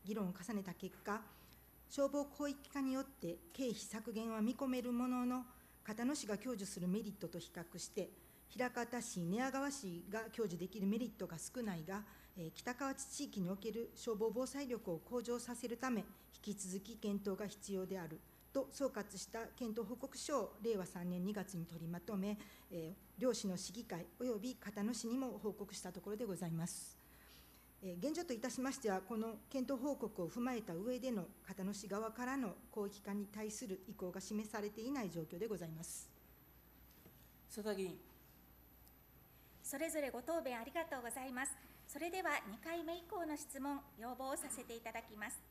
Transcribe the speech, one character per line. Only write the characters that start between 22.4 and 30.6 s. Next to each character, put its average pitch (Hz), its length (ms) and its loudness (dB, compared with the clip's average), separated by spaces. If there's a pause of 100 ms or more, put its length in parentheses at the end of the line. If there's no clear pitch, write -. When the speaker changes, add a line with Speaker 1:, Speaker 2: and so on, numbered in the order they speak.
Speaker 1:
え 165 220 -2
ー、 - 280 -8
両 247 120 8
市 - 140 2
の 185 100 2
市 185 160 -4
議 226 100 -6
会 170 220 -4 (140)
お 247 60 0
よ 240 120 4
び 247 260 0
交 208 220 0
野 220 80 4
市 226 140 0
に 233 100 2
も 240 240 0
報 208 120 0
告 202 200 -6
し - 80 -6
た 180 100 -4
と 180 100 -6
こ 202 100 -4
ろ 214 60 -2
で 240 80 0
ご 190 100 0
ざ 175 100 0
い 165 60 2
ま 165 160 2
す。 - 320 -6 (840)
え 180 160 -4
ー、 180 80 -2
現 311 80 4
状 339 120 0
と 302 80 0
い 220 60 0
た 254 100 0
し 240 100 -2
ま 262 140 2
し - 60 -4
て 220 100 4
は、 185 100 6
こ 208 160 -4
の 220 200 0 (140)
検 262 220 2
討 262 80 4
報 277 160 4
告 220 280 0
を 160 60 2
踏 233 120 -2
ま 247 120 2
え 226 80 2